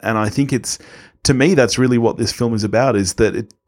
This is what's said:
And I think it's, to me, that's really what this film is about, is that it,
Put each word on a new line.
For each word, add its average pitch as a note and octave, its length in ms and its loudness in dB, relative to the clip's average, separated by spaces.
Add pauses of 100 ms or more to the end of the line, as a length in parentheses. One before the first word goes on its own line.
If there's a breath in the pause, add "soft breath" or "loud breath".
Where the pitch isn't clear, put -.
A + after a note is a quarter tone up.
And A2 120 -2
I G#2+ 120 -2
think C#3 240 -2
it's, - 260 -4 (460 loud breath)
to C#3 100 2
me, C#3+ 200 2
that's B2+ 240 2
really B2+ 200 2
what A#2 180 0
this A2+ 160 -4
film A#2 220 -2
is G#2 80 -2
about, A2 320 0
is G2 200 -2
that G#2+ 200 0
it, G#2+ 200 -8 (140)